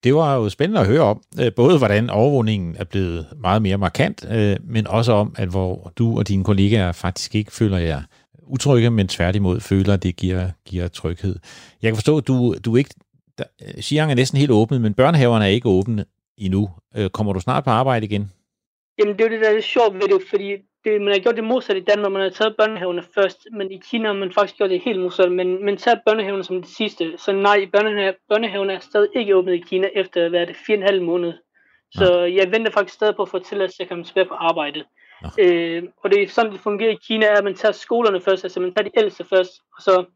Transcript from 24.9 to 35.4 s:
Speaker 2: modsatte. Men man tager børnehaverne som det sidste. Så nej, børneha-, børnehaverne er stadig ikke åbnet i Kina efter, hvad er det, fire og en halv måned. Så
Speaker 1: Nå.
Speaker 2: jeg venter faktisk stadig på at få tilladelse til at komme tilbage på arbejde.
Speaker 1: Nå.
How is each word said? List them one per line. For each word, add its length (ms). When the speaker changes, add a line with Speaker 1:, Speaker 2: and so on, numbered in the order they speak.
Speaker 2:
modsatte. 340
Men 320
man 120
tager 280
børnehaverne 380
som 180
det 100
sidste. 420
Så 60
nej, 260
børneha-, 540
børnehaverne 440
er 60
stadig 360
ikke 200
åbnet 180
i 160
Kina 260
efter, 340
hvad 120
er 40
det, 100
fire 100
og 40
en 60
halv 160
måned. 300
Så 220
Speaker 1:
Nå. 240
Speaker 2:
jeg 140
venter 200
faktisk 240
stadig 200
på 60
at 80
få 100
tilladelse 380
til 60
at 60
komme 140
tilbage 240
på 60
arbejde. 500
Speaker 1:
Nå. 80